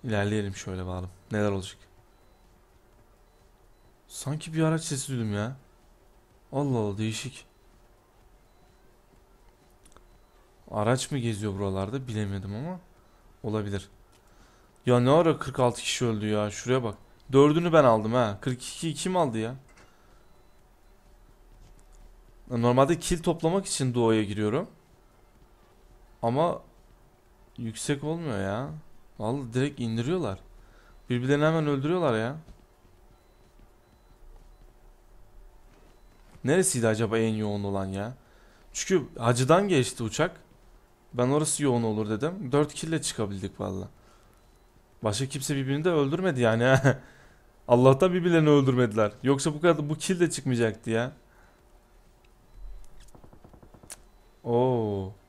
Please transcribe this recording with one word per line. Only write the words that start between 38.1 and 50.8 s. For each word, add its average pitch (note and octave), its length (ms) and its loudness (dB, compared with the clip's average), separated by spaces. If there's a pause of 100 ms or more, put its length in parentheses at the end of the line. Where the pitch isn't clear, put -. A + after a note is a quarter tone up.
Çünkü - 460 -2
hacıdan C3 500 4
geçti C3 340 0
uçak. D3 380 -4 (720)
Ben B2 160 0
orası D3 340 0
yoğun A#2+ 200 2
olur G#2+ 280 -2
dedim. C#3+ 420 -4
Dört D3 220 2
kill E3 140 -8
ile D#3+ 140 -4
çıkabildik G2 580 -6
valla. F#2+ 280 -6 (1120)
Başka A2+ 240 -2
kimse C#3 300 -4
birbirini C#3 280 -2
de F#3 60 2
öldürmedi D#3 500 0
yani. A#2+ 380 4 (420)
<laughs> - 480 -20
Allah'tan C3+ 440 8
birbirlerini E3+ 360 4
öldürmediler. B2 640 4 (100)
Yoksa C#3 320 0
bu D3+ 60 -8
kadar, D#3+ 280 4
bu D#3 60 -4
kill F3 260 -4
de D#3+ 100 4
çıkmayacaktı A#2 600 -2